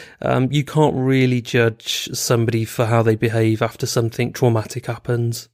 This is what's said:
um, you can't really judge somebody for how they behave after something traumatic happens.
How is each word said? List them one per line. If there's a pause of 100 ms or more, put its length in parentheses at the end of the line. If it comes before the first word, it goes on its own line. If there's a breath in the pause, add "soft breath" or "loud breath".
(200 loud breath)
um,
you
can't
really
judge
somebody
for
how
they
behave
after
something
traumatic (120)
happens.